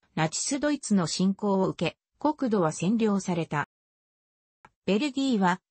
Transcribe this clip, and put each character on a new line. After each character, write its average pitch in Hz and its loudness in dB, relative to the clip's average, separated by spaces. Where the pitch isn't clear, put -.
ナ 160 0
チ - -6
ス 277 -4
ド 294 0
イ 294 -2
ツ - 0
の 180 4
侵 185 0
攻 196 0
を 185 2
受 156 -2
け、 - -14
国 285 -2
土 208 2
は 156 2
占 180 0
領 214 2
さ 185 -2
れ 165 -2
た。 147 -4
ベ 196 2
ル 285 -2
ギ 269 0
ー 202 0
は 185 2